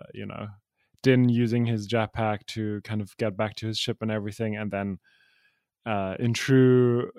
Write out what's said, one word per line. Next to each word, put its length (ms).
you 120
know, 220
Din 260
using 380
his 220
jetpack 600
to 360
kind 180
of 160
get 180
back 200
to 120
his 100
ship 240
and 100
everything, 440
and 160
then 280
uh, 340
in 140
true 840